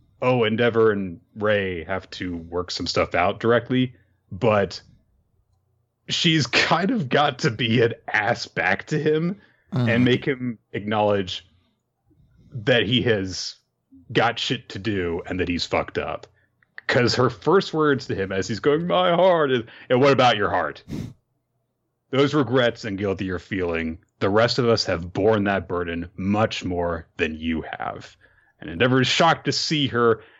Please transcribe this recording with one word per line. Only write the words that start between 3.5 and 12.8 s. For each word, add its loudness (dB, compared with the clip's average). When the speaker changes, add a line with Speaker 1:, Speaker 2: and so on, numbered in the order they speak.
Speaker 1:
but 0
she's 0
kind 0
of -2
got 2
to 0
be 0
an 2
ass -2
back -2
to -2
him -2
Speaker 2:
Mm. 0
Speaker 1:
and 4
make 2
him -6
acknowledge 0
that 2